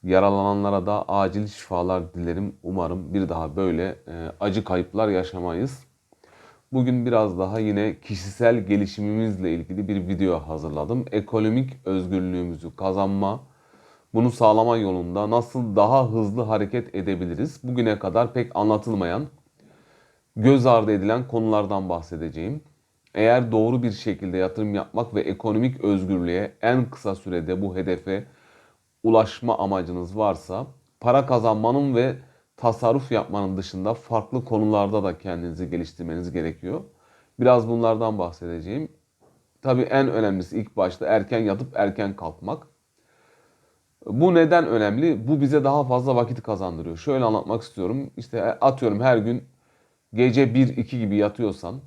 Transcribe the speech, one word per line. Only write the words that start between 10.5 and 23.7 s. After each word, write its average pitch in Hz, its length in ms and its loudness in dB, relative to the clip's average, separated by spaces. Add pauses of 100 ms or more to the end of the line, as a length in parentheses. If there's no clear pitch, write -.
Ekonomik 110 580 0 (140)
özgürlüğümüzü 90 920 -4
kazanma, 98 640 -2 (760)
bunu 120 160 4
sağlama 113 460 6
yolunda 95 540 -2
nasıl 117 460 0
daha 117 340 6
hızlı 110 320 -2
hareket 107 520 -2
edebiliriz? 90 680 -4
Bugüne 120 360 0
kadar 113 360 0
pek 123 220 -4
anlatılmayan, 104 680 0 (1080)
göz 123 300 6
ardı 110 260 6
edilen 107 360 0
konulardan 104 600 0
bahsedeceğim. 82 720 -6 (520)
Eğer 117 380 4
doğru 113 300 2